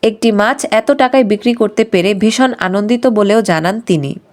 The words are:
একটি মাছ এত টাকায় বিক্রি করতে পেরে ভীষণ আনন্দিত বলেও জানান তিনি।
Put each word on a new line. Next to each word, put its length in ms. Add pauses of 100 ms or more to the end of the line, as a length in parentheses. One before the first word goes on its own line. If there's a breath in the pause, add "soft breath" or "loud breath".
একটি 300
মাছ 260 (140)
এত 160 (100)
টাকায় 320
বিক্রি 240
করতে 300
পেরে 300
ভীষণ 440
আনন্দিত 500
বলেও 340
জানান 340 (100)
তিনি। 260 (200)